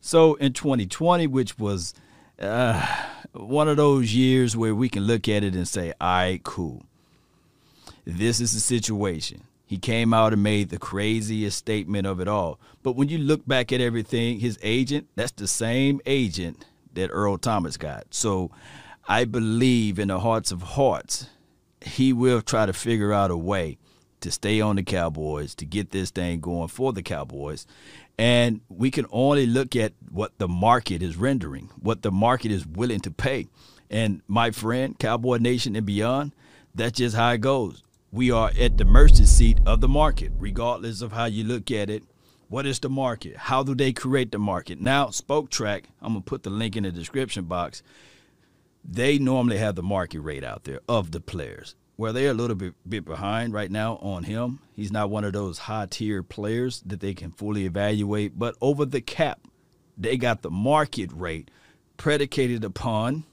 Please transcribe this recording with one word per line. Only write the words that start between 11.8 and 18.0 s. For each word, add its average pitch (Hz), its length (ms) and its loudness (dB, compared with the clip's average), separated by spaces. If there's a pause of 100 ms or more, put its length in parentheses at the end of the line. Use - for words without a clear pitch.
of 95 140 -4
it 92 80 -4
all. 95 320 -2 (240)
But 123 140 -2
when 143 100 2
you 165 120 -4
look 147 280 0
back 127 240 0
at 127 80 2
everything, 117 600 -2
his 117 200 -2
agent, 127 540 -2
that's 120 160 -4
the 104 160 -10
same 131 580 0
agent 95 600 -2 (280)
that 92 140 -4
Earl 101 300 -2
Thomas 95 400 -2
got. - 320 -12